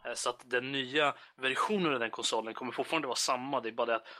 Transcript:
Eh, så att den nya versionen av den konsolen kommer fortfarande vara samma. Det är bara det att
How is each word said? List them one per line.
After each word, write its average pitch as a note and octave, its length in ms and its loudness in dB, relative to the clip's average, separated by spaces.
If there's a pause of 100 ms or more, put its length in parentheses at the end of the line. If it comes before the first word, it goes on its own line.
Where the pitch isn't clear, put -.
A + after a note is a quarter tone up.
Eh, B2 100 -4
så - 160 0
att B2 200 -8
den B2+ 220 2
nya C#3 420 2 (220)
versionen D3 580 2
av B2 60 0
den A2+ 100 0
konsolen A2+ 440 -2
kommer A2+ 180 -6
fortfarande C#3+ 360 -2
vara A#2 80 -2
samma. C3 440 0
Det A2+ 80 -4
är G#2+ 40 -4
bara A#2 140 0
det A#2 100 4
att - 100 -8 (140)